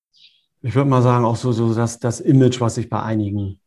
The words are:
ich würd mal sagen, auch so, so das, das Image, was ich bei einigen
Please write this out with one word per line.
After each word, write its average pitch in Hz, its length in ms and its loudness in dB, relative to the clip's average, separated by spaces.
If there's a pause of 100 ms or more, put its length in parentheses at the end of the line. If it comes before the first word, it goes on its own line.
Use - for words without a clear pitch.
(640)
ich 117 120 -6
würd 139 140 2
mal 131 120 4
sagen, 123 240 4
auch 113 120 0
so, 123 160 -2
so 113 200 0
das, 117 280 -4
das 117 200 -4
Image, 131 400 4
was 113 160 -2
ich 117 140 -8
bei 107 120 -4
einigen 104 640 -4